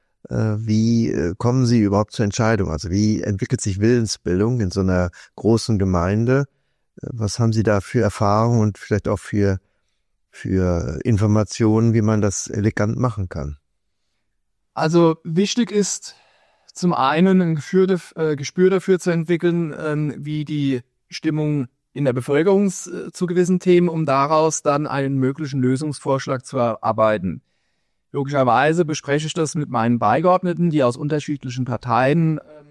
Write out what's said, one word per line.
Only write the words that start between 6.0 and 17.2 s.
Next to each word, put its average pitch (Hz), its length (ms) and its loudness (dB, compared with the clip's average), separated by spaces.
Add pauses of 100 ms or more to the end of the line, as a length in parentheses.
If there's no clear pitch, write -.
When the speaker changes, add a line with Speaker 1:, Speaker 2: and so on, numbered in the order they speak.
Speaker 1:
Äh, - 100 -12
was 107 280 -6
haben 113 160 2
Sie 110 80 2
da 104 180 2
für 117 220 -2
Erfahrungen 107 580 2
und 104 160 0
vielleicht - 320 -4
auch 104 100 -2
für, 98 400 0 (720)
für 90 720 -2
Informationen, 110 920 2
wie 113 80 2
man 107 180 2
das 101 260 -2
elegant 107 520 -2
machen 117 320 -4
kann? 73 260 -8 (1160)
Speaker 2:
Also 160 500 4
wichtig 190 460 0
ist, - 440 -4 (640)
zum 175 160 0
einen 180 480 4